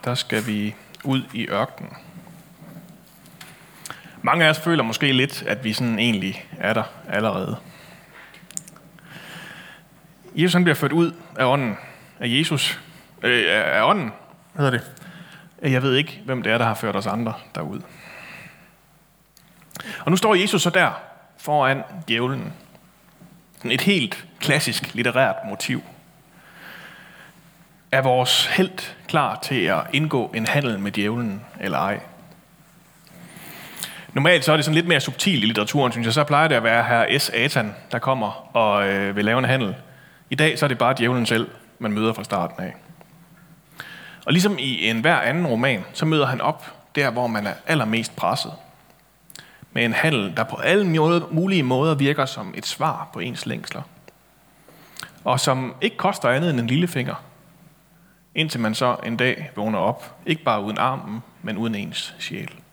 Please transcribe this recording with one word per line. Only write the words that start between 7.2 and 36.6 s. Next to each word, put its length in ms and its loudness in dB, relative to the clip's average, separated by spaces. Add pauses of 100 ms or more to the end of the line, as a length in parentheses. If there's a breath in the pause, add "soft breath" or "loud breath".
Jesus, 180 2
han 120 4
bliver 100 4
ført 180 0
ud 200 2 (260)
af 60 2
ånden. 320 2 (440 loud breath)
Af 80 -4
Jesus. 520 0 (420 loud breath)
Øh, 260 4
af, 300 2
af 60 4
ånden, 280 2 (440)
hedder 140 2
det. 120 0 (800 loud breath)
Jeg 200 2
ved 140 2
ikke, 280 -2
hvem 180 -4
det 100 2
er, 60 4
der 60 2
har 100 2
ført 220 -4
os 100 -4
andre 280 -2 (200)
derud. 260 -8 (2250 loud breath)
Og 100 -2
nu 60 4
står 180 4
Jesus 280 2
så 80 2
der 200 4 (480)
foran 440 2 (260)
djævlen. 440 -2 (1040)
Sådan 140 -6
et 100 2
helt 460 0 (140)
klassisk 540 0
litterært 420 2 (120)
motiv. 340 -4 (2000 loud breath)
Er 80 4
vores 440 4
helt 500 -2 (120)
klar 340 0
til 220 0
at 180 2 (100)
indgå 420 0
en 120 -2
handel 320 0
med 140 -4
djævlen, 520 -4 (160)
eller 180 -4
ej? 220 -2 (2000 loud breath)
Normalt 320 6
så 80 6
er 40 8
det 80 2
sådan 100 0
lidt 140 4
mere 120 6
subtilt 420 0
i 40 2
litteraturen, 460 2
synes 120 -4
jeg. 100 2
Så 100 4
plejer 240 4
det 60 4
at 80 4